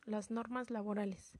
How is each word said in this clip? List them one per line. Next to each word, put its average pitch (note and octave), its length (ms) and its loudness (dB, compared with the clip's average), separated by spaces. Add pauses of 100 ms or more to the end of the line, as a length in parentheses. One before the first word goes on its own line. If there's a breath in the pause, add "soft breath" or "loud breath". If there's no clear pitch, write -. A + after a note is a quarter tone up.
las G#3+ 260 0
normas A#3 400 0
laborales. G#3 680 0